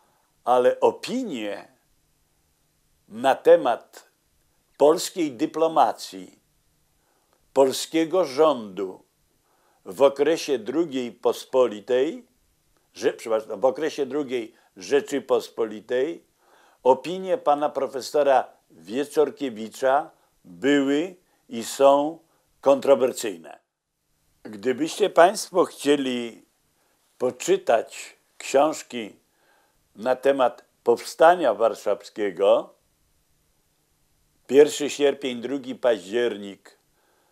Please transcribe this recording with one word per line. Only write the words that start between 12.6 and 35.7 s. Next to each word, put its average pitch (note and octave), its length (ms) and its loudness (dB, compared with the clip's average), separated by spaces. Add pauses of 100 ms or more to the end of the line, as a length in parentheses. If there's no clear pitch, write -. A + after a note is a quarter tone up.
że, C#3 180 -4
przepraszam, A2 480 -6
w B2+ 40 -2
okresie C#3 420 -2
drugiej B2 480 -6 (220)
Rzeczypospolitej, B2 1500 -4 (580)
opinie E3+ 560 0
pana D3 300 0
profesora C3 800 0 (220)
Wieczorkiewicza C3 1400 -2 (340)
były C#3+ 720 -2 (320)
i A2+ 160 -10
są C#3+ 540 2 (420)
kontrowersyjne. A#2+ 1000 0 (840)
Gdybyście A#2+ 680 -4
państwo F3+ 540 2
chcieli B2+ 800 -4 (720)
poczytać B2+ 1000 -2 (220)
książki C3+ 800 -2 (800)
na B2 200 -2
temat C3+ 480 0 (200)
Powstania D#3+ 680 2
Warszawskiego, G2+ 1200 -2 (1700)
pierwszy C#3+ 440 4
sierpień, C3+ 500 -2
drugi B2+ 340 -8